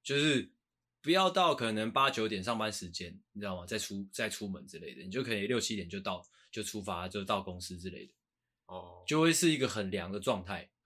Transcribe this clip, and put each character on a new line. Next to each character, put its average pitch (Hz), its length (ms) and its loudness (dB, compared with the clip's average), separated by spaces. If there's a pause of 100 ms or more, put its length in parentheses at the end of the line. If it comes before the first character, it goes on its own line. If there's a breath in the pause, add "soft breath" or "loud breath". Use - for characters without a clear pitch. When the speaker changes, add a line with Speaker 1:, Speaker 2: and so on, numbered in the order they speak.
Speaker 1:
就 143 140 0
是 143 340 4 (500)
不 151 100 0
要 185 180 6
到 180 260 6
可 113 160 0
能 110 200 0
八 135 180 6
九 113 180 2
点 101 160 -2
上 113 140 0
班 107 160 0
时 92 160 -8
间， 87 320 -10 (120)
你 104 60 -12
知 104 60 -6
道 95 100 -4
吗？ 87 100 -10
再 110 120 -2
出， 98 340 -4
再 113 160 -2
出 104 220 -6
门 85 180 -8
之 82 120 -14
类 82 160 -12
的， 69 80 -14
你 92 80 -10
就 120 120 -2
可 117 100 -2
以 101 140 0
六 120 120 2
七 110 160 -2
点 92 120 -6
就 98 120 -6
到， 95 260 -4 (260 soft breath)
就 110 120 -6
出 104 180 -6
发， 92 260 -4
就 98 160 -4
到 98 180 0
公 90 200 -8
司 90 160 -10
之 87 140 -8
类 71 160 -14
的。 - 60 -20 (520)
Speaker 2:
哦。 87 420 -14
Speaker 1:
就 156 140 4
会 165 100 8
是 165 200 6
一 151 60 2
个 127 120 2
很 104 220 0
凉 95 200 -2
的 101 80 -4
状 98 240 0
态。 90 280 -8 (140)